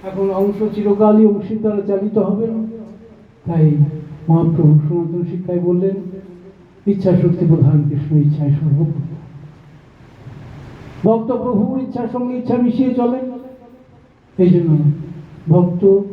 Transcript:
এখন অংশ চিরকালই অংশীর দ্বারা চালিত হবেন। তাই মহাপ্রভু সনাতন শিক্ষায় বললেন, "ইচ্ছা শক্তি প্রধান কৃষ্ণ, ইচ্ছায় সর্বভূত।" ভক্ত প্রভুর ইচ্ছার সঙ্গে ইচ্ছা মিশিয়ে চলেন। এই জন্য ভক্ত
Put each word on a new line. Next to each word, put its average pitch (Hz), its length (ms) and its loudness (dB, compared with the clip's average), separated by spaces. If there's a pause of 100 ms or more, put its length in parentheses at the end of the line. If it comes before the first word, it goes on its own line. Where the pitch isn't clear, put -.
এখন 190 260 -4
অংশ 202 460 -2
চিরকালই 214 500 4
অংশীর 214 360 0
দ্বারা 208 200 -2
চালিত 202 360 -2
হবেন। 220 500 -4 (800)
তাই 156 260 2 (580)
মহাপ্রভু 160 500 4 (100)
সনাতন 170 420 -4
শিক্ষায় 180 280 -4
বললেন, 180 360 0 (920)
"ইচ্ছা 196 240 2
শক্তি 175 340 2
প্রধান 151 440 4
কৃষ্ণ, 151 280 -2
ইচ্ছায় 143 340 2
সর্বভূত।" 147 600 0 (2000)
ভক্ত 226 240 0
প্রভুর 247 500 -2
ইচ্ছার 240 320 -8
সঙ্গে 247 240 -6
ইচ্ছা 240 200 -2
মিশিয়ে 247 360 0
চলেন। 247 380 -2 (1040)
এই 180 120 4
জন্য 160 280 4 (720)
ভক্ত 180 500 4 (140)